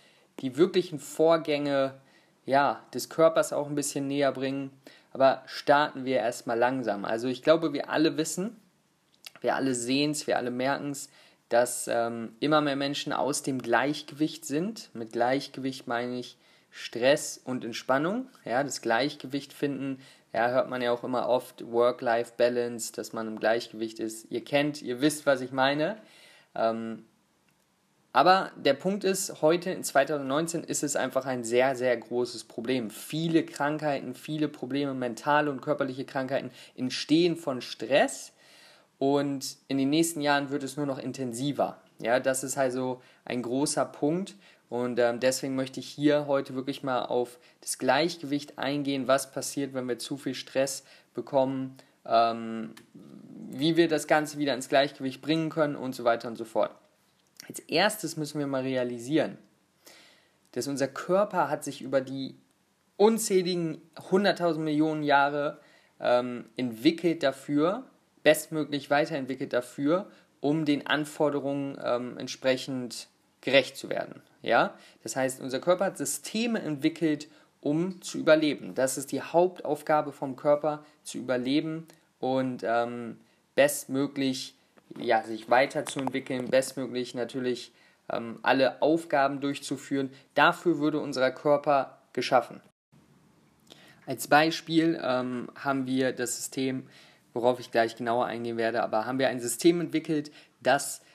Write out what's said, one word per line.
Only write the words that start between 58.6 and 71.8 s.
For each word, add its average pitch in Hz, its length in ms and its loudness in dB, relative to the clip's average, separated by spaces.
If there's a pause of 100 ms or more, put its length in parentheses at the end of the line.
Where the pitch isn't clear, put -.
realisieren, 127 760 -2 (1120)
dass 123 160 -4
unser 139 200 -2
Körper 180 600 0
hat 151 160 -4
sich - 160 -10
über 135 220 0
die 131 340 -8 (600)
unzähligen 185 840 2 (300)
hunderttausend 175 540 2
Millionen 156 380 0
Jahre, 143 580 2 (380)
ähm, 123 460 0 (120)
entwickelt 151 640 0
dafür, 147 640 0 (380)
bestmöglich 151 680 2
weiterentwickelt 143 640 -2
dafür, 147 560 0 (300)
um 151 260 0
den 143 200 0
Anforderungen, 143 960 -2